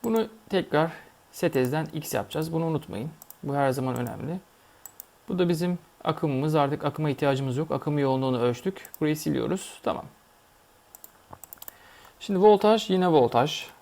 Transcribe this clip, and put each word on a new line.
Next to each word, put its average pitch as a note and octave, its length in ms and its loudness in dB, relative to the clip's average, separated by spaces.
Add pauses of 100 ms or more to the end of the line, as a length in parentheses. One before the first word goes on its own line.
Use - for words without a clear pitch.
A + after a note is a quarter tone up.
Bunu A3 240 0 (200)
tekrar E3 440 0 (400)
setezden C#3 520 0
X D#3 300 -8
yapacağız. D#3 380 -4
Bunu E3 120 -2
unutmayın. D3+ 460 -4 (320)
Bu C#3+ 120 -4
her C#3 160 2
zaman C3 260 -2
önemli. B2 440 -6 (880)
Bu F3+ 100 -4
da F3 100 2
bizim F3 300 0 (260)
akımımız. D3+ 500 0
Artık D3 300 0
akıma D3+ 260 -2
ihtiyacımız C3+ 460 0
yok. D3+ 140 -4
Akım D3 280 -2
yoğunluğunu C3 420 0
ölçtük. B2 500 -2 (100)
Burayı D3+ 160 0
siliyoruz. D3+ 680 -4
Tamam. - 220 -4 (2250)
Şimdi F#3+ 200 0
voltaj, G#3 500 6
yine F#3 180 4
voltaj. C3+ 580 4 (160)